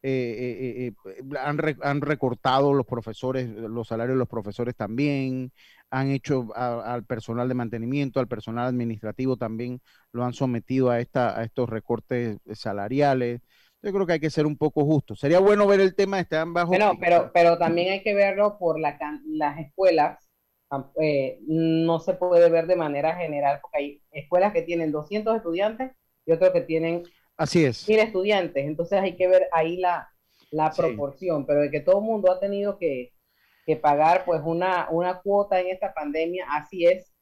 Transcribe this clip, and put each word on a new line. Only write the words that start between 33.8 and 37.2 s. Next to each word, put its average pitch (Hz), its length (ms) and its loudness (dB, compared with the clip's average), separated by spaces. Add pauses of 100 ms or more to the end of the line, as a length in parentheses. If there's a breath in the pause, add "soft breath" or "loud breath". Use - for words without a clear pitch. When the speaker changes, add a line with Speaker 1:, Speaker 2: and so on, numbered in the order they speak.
Speaker 2:
pues, 165 220 0
una, 175 460 -2
una 180 280 -2
cuota 202 400 0
en 180 80 -2
esta 185 260 -6
pandemia, 160 560 -4
así 170 360 -4
es 185 260 2 (100)